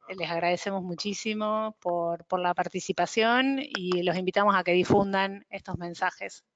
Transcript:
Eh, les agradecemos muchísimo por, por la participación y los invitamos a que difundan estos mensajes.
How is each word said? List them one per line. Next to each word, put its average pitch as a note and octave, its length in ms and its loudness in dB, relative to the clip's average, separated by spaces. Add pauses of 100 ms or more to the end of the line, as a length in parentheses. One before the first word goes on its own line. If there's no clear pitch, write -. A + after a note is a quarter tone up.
Eh, F#3 80 -12
les E3+ 160 -6
agradecemos F3 520 0
muchísimo G#3+ 1000 -4
por, E3+ 460 -2
por F#3 140 -2
la F3 120 2
participación A3 1080 0
y F3+ 440 -2
los F3 140 2
invitamos G3 380 4
a F#3 100 4
que F3 80 2
difundan G3 760 2
estos F#3+ 300 -10
mensajes. F3 680 -6 (120)